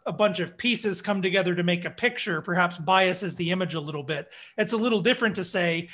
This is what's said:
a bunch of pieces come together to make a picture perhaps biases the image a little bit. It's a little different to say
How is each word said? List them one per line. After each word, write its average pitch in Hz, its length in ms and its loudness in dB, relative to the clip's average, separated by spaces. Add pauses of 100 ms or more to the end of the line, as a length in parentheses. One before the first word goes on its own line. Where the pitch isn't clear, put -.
a 208 80 -4
bunch 208 280 2
of - 180 -6
pieces 220 420 0
come 202 220 -2
together 185 320 2
to 175 80 0
make 175 240 0
a 151 40 -6
picture 214 520 -2
perhaps 175 340 0
biases 180 600 2
the 170 140 -2
image 180 240 -2
a 160 60 -4
little 147 220 -8
bit. 143 280 -6 (280)
It's 214 160 2
a - 20 2
little 220 240 2
different 226 360 2
to 185 80 -2
say 170 500 0